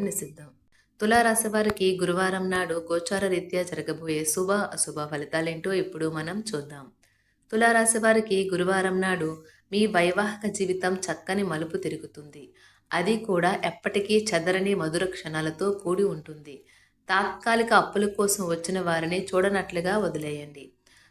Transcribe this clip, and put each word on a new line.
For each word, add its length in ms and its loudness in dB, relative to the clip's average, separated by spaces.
నిషిద్ధం. 440 -8
తులారాశి 480 4
వారికి 540 2
గురువారం 480 0
నాడు 240 0
గోచార 540 -2
రీత్యా 360 0
జరగబోయే 600 -4
శుభ 260 0
అశుభ 540 -2
ఫలితాలేంటో 680 -4
ఇప్పుడు 360 -2
మనం 300 -6
చూద్దాం. 460 -8
తులారాశి 460 4
వారికి 400 4
గురువారం 520 2
నాడు 280 0
మీ 140 4
వైవాహిక 680 2
జీవితం 420 0
చక్కని 500 -4
మలుపు 340 -4
తిరుగుతుంది. 680 -10
అది 240 2
కూడా 480 0
ఎప్పటికీ 540 0
చెదరని 560 0
మధుర 300 0
క్షణాలతో 680 -4
కూడి 320 0
ఉంటుంది. 520 -6
తాత్కాలిక 640 2
అప్పుల 340 4
కోసం 400 0
వచ్చిన 340 -2
వారిని 440 0
చూడనట్లుగా 720 0
వదిలేయండి. 680 -4